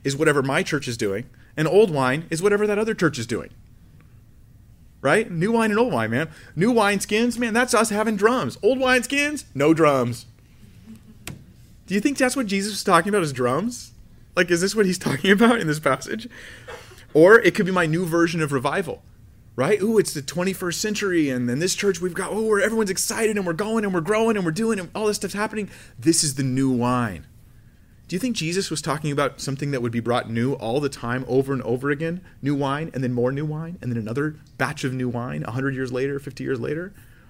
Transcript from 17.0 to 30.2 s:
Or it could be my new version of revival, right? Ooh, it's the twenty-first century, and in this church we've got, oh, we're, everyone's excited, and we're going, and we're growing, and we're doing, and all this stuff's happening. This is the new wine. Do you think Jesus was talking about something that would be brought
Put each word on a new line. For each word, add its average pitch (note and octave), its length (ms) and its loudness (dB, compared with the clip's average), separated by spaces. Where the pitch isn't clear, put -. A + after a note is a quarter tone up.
Or F#3 260 10
it E3+ 160 2
could G#3 100 0
be F#3 60 -2
my F3+ 160 2
new E3 180 0
version E3 360 0
of D3 100 -2
revival, C#3+ 500 -4
right? F#3 260 2
Ooh, A3 160 2
it's F#3+ 160 2
the D3 80 -8
twenty-first F3+ 580 -4
century, G3 520 0
and B2 180 -2
in B2 80 -2
this F3+ 160 0
church G3 260 0
we've F3+ 140 -4
got, F3 180 -6
oh, G#3 120 -2
we're, G#3+ 180 2
everyone's G#3+ 300 2
excited, G#3+ 460 -2
and G3 100 -2
we're E3+ 60 0
going, G#3+ 300 0
and G3+ 80 -2
we're F3+ 100 0
growing, G#3+ 360 2
and F#3+ 80 0
we're E3 60 0
doing, A3 280 0
and E3+ 140 -10
all G#3+ 140 0
this G#3 80 0
stuff's G3+ 180 -6
happening. G#3+ 380 -4
This E4 260 4
is C#3 120 -2
the C#3 80 -2
new C3+ 260 2
wine. A#2+ 560 0
Do D#3+ 80 -6
you F#3 40 -2
think A#3+ 160 -2
Jesus E3+ 340 -2
was D#3 140 -6
talking D3+ 280 -4
about C#3 300 -2
something C#3+ 300 -4
that C3 100 -2
would A#2+ 100 -2
be A#2 80 -2
brought A#2 300 -2